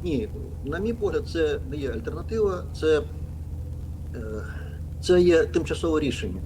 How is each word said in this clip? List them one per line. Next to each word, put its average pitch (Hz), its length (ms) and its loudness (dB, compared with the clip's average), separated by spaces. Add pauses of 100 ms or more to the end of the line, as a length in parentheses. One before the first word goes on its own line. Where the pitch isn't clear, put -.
Ні, 123 240 0 (360)
на 151 140 -4
мій 220 140 0
погляд, 170 360 -2
це 151 300 2 (120)
не 147 60 -4
є 135 140 -2
альтернатива, 180 720 -2 (160)
це, 156 220 4 (1120)
е, 123 60 -8 (800)
це 180 200 8
є 165 240 8
тимчасове 156 560 0
рішення. - 460 -2